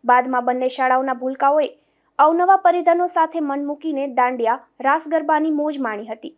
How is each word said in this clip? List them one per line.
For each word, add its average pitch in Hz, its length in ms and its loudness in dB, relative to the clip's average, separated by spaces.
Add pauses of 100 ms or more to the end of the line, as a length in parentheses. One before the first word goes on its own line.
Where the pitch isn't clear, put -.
બાદમાં 247 420 2
બંને 254 220 -2
શાળાઓના 262 480 0
ભૂલકાઓએ 277 500 0 (520)
અવનવા 349 400 4
પરિધાનો 349 500 2
સાથે 330 340 -2
મન 285 240 -6
મૂકીને 285 460 -6
દાંડિયા, 247 500 0 (180)
રાસ 285 280 0
ગરબાની 311 440 0
મોજ 294 280 -2
માણી 220 280 -8
હતી. - 300 -12